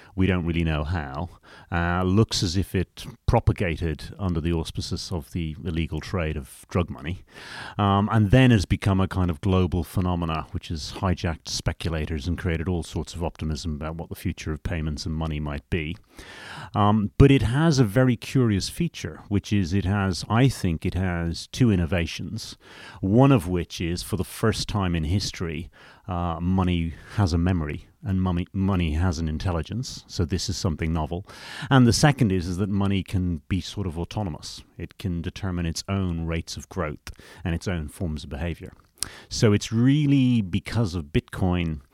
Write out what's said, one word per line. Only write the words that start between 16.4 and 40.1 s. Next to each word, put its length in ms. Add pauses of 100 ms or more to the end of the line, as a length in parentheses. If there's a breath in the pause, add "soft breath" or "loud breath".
Um, 440
but 120
it 120
has 360
a 60
very 320
curious 540
feature, 580
which 240
is 220
it 100
has, 460
I 180
think 380
it 80
has 540
two 220
innovations, 840 (460 loud breath)
one 300
of 160
which 340
is, 200
for 140
the 80
first 420
time 280
in 100
history, 680 (380 loud breath)
uh, 320
money 540 (220)
has 180
a 40
memory, 500 (160)
and 160
money, 320
money 400
has 260
an 100
intelligence, 800
so 180
this 240
is 80
something 360
novel. 340 (440 loud breath)
And 160
the 60
second 400
is, 140
is 100
that 120
money 340
can 460
be 120
sort 260
of 120
autonomous. 640 (160)
It 200
can 240
determine 440
its 220
own 380
rates 300
of 120
growth 440 (320 loud breath)
and 100
its 140
own 200
forms 360
of 60
behavior. 420 (560 loud breath)
So 240
it's 200
really 720